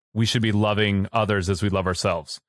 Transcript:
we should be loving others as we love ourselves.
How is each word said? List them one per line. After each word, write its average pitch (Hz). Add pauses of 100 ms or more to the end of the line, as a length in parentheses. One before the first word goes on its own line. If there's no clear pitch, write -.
(140)
we 113
should 117
be 110
loving 104
others 101
as 95
we 104
love 95
ourselves. 87